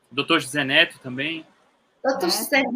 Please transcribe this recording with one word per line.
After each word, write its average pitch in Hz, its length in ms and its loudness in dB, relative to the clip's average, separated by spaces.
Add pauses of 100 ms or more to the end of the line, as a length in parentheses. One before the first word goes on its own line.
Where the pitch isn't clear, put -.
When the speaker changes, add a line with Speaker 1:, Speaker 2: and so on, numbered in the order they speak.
(120)
Speaker 1:
Doutor 143 280 2
José 143 240 -4
Neto 147 360 2
também. 143 460 -8 (580)
Speaker 2:
Doutor 277 240 0
Speaker 3:
É. 339 40 2
Speaker 2:
José, - 320 0 (120)